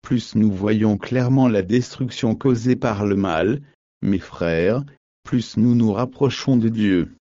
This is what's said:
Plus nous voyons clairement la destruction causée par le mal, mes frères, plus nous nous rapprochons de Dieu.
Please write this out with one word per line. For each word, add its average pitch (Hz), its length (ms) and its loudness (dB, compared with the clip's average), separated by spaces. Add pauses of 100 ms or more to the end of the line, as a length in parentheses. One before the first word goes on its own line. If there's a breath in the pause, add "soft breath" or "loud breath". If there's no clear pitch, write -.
Plus - 320 -4
nous 107 180 2
voyons 104 460 0
clairement 127 500 2
la 104 140 2
destruction 120 720 -2
causée 123 420 0
par 107 300 -2
le 98 100 0
mal, 98 460 0 (400 loud breath)
mes 98 160 0
frères, 90 680 -2 (380 loud breath)
plus - 340 -4
nous 120 180 4
nous 113 180 2
rapprochons 127 680 0
de 113 100 2
Dieu. 104 560 0